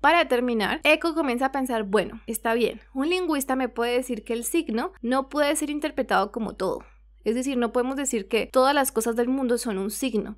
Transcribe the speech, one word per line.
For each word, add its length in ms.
Para 260
terminar, 560
Eco 320
comienza 320
a 40
pensar, 300
"Bueno, 460
está 260
bien, 260
un 160
lingüista 460
me 140
puede 260
decir 280
que 100
el 100
signo 480
no 280
puede 260
ser 160
interpretado 600
como 240
todo". 300
Es 100
decir, 240
no 140
podemos 240
decir 320
que 180
todas 300
las 160
cosas 240
del 140
mundo 280
son 220
un 100
signo. 480